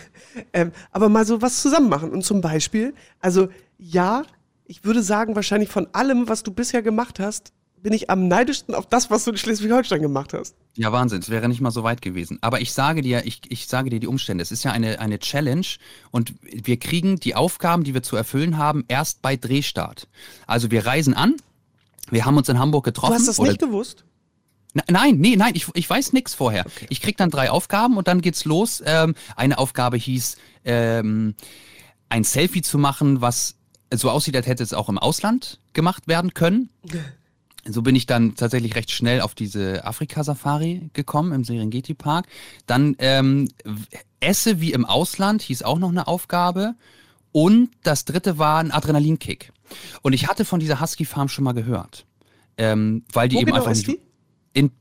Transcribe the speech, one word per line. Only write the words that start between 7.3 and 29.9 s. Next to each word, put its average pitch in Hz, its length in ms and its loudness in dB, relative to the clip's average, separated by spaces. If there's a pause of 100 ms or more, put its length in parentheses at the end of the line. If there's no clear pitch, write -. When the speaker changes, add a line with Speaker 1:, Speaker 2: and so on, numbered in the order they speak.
Speaker 1:
bin 208 100 -2
ich - 180 -2
am 185 180 2
neidischsten 240 460 0
auf - 120 -6
das, - 240 0
was 214 140 2
du 233 60 0
in 214 80 -6
Schleswig-Holstein 214 640 0
gemacht 143 320 -4
hast. - 200 -10 (220)
Speaker 2:
Ja, 110 160 0
Wahnsinn, 117 280 2
es 107 100 -10
wäre 113 180 0
nicht 123 120 -2
mal 123 100 0
so 110 140 -4
weit 120 180 -2
gewesen. 90 400 -8
Aber 117 180 0
ich 131 120 -6
sage 147 300 0
dir, 123 220 0
ich, - 240 -10
ich - 180 -10
sage 131 220 -2
dir 117 120 -2
die 95 80 -4
Umstände. 110 340 -4
Es - 100 -8
ist - 120 -6
ja 135 80 0
eine, 110 280 -2
eine 107 200 -4
Challenge 147 460 -2 (440)
und 117 320 -2
wir 120 360 -4
kriegen 175 380 0
die - 180 -4
Aufgaben, 170 500 0
die 139 100 -4
wir 123 80 -2
zu - 140 -6
erfüllen 151 420 -2
haben, 147 300 0
erst 139 340 -2
bei 135 140 0
Drehstart. 127 720 -4 (380)
Also 117 240 0
wir 110 160 2
reisen 135 280 2
an, 233 220 4 (720)
wir 113 140 2
haben 143 120 4
uns 143 120 4
in 123 100 2
Hamburg 143 260 2
getroffen. - 280 0
Speaker 1:
Du 233 80 4
hast 240 80 2
das 226 100 -2
Speaker 2:
oder 269 120 4
Speaker 1:
nicht - 100 0
gewusst? 240 440 -4 (720)
Speaker 2:
Na, - 160 -2
nein, 220 280 6
nee, 220 180 6
nein, 214 180 4
ich, 170 200 -4
ich 175 140 -2
weiß 247 240 0
nix - 220 0
vorher. 107 320 0
Speaker 1:
Okay. - 240 -16
Speaker 2:
Ich - 100 -6
krieg - 160 -2
dann 180 140 2
drei 135 200 2
Aufgaben 214 460 2
und 190 120 -2
dann 180 120 4
geht's 165 240 -2
los. 165 400 0
Ähm, 160 300 4 (220)
eine 139 200 2
Aufgabe 123 400 0